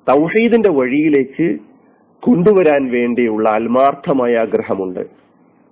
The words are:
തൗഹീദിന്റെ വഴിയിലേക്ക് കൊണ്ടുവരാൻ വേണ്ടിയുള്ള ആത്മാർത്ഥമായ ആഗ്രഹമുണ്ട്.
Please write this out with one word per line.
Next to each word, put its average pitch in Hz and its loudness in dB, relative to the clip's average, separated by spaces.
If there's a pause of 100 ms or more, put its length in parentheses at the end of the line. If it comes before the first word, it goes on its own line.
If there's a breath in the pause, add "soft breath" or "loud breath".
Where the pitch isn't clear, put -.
(120)
തൗഹീദിന്റെ 202 2
വഴിയിലേക്ക് 143 -2 (640 soft breath)
കൊണ്ടുവരാൻ 156 2
വേണ്ടിയുള്ള 117 -2
ആത്മാർത്ഥമായ 123 0
ആഗ്രഹമുണ്ട്. 98 -4 (640)